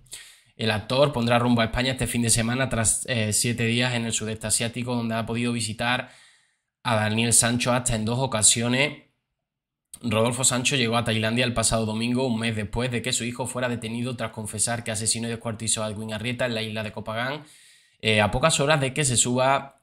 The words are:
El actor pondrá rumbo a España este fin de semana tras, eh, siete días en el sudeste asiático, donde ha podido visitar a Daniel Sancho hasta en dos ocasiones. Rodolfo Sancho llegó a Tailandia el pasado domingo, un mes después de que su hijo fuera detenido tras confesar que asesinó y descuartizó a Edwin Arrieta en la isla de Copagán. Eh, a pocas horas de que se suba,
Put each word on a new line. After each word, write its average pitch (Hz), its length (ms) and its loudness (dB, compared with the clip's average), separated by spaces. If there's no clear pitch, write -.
El 110 140 0
actor 127 420 2
pondrá 120 260 4
rumbo 120 220 4
a 113 60 4
España 127 260 0
este 123 140 -2
fin 120 160 0
de 113 80 2
semana 120 400 0
tras, 113 380 0
eh, 110 260 0
siete 117 320 0
días 120 260 2
en 117 140 -2
el 113 80 -4
sudeste 110 320 -4
asiático, 120 480 -2
donde 117 200 -2
ha 113 120 -2
podido 120 260 -2
visitar 120 580 -2
a 120 120 2
Daniel 110 360 2
Sancho 123 400 4
hasta 123 220 0
en 107 100 0
dos 120 140 -2
ocasiones. 123 840 2
Rodolfo 120 420 0
Sancho 127 320 0
llegó 117 220 2
a 117 80 0
Tailandia 110 400 0
el 120 100 -2
pasado 113 320 2
domingo, 120 400 -2
un 110 140 0
mes 113 160 -2
después 117 340 -4
de 117 120 -4
que 127 100 -4
su - 100 -2
hijo 120 240 -6
fuera 123 220 -4
detenido 117 480 -6
tras 113 160 -6
confesar 113 500 -4
que - 80 -6
asesinó 113 380 -2
y - 20 -4
descuartizó 113 540 -4
a 107 60 -4
Edwin 110 220 -8
Arrieta 123 340 -4
en 117 80 -2
la 110 80 -4
isla 110 200 -6
de 107 80 -6
Copagán. 120 540 -6
Eh, 107 200 4
a 104 120 4
pocas 143 260 2
horas 147 220 4
de 131 140 0
que 151 100 0
se 123 120 2
suba, 131 640 2